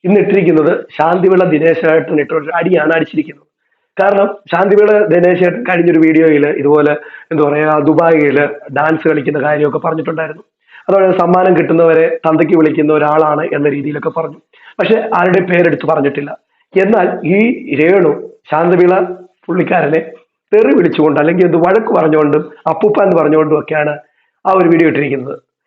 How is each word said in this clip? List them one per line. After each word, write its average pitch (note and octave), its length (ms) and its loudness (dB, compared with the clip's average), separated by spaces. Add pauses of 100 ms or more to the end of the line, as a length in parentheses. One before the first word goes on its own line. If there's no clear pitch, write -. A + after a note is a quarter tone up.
ഇന്ന് F#3+ 160 2
ഇട്ടിരിക്കുന്നത് E3 640 0 (140)
ശാന്തിവിള F3+ 440 2
ദിനേശേട്ടൻ D#3+ 760 0
ഇട്ടൊരു D#3 360 -4
അടിയാണ് E3 380 0
അടിച്ചിരിക്കുന്നത്. D#3 540 -6 (540)
കാരണം G3+ 360 0 (140)
ശാന്തിവിള G#3 560 2
ദിനേശേട്ടൻ F3 560 0
കഴിഞ്ഞൊരു E3+ 360 0
വീഡിയോയിൽ D#3 480 2
ഇതുപോലെ, D3 440 2 (400)
എന്താ D3 120 0
പറയാ, D3+ 360 0
ദുബായിൽ D3+ 640 2
ഡാൻസ് D3+ 640 -4
കളിക്കുന്ന D3+ 320 -2
കാര്യമൊക്കെ D3 400 -2
പറഞ്ഞിട്ടുണ്ടായിരുന്നു. D#3+ 640 -6 (460)
അതുപോലെ F#3+ 280 2
സമ്മാനം F3+ 400 2
കിട്ടുന്നവരെ E3 680 2
തന്തയ്ക്ക് D#3+ 300 2
വിളിക്കുന്ന D3+ 360 2
ഒരാളാണ് D3+ 600 0
എന്ന D3 160 -2
രീതിയിലൊക്കെ D3 400 -6
പറഞ്ഞു. D#3+ 320 -10 (380)
പക്ഷെ G#3+ 340 -4
ആരുടെയും F3+ 320 0
പേരെടുത്ത് F3 400 0
പറഞ്ഞിട്ടില്ല. C#3+ 520 -4 (440)
എന്നാൽ F#3+ 460 -2
ഈ F#3+ 120 0 (360)
രേണു E3+ 560 0 (200)
ശാന്തവിള F3+ 480 2 (460)
പുള്ളിക്കാരനെ E3 540 -2 (540)
തെറി B3 220 4
വിളിച്ചുകൊണ്ട് D#3 440 0
അല്ലെങ്കിൽ F3 260 2
എന്ത് E3+ 120 0
വഴക്ക് F#3+ 360 0
പറഞ്ഞുകൊണ്ടും D3+ 600 0 (160)
അപ്പൂപ്പ G#3 340 0
എന്ന് F#3 120 2
പറഞ്ഞുകൊണ്ടും D#3 440 0
ഒക്കെയാണ് D3+ 380 -4 (480)
ആ F#3 60 0
ഒരു F3+ 180 2
വീഡിയോ E3 180 2
ഇട്ടിരിക്കുന്നത്. C3+ 520 -4 (260)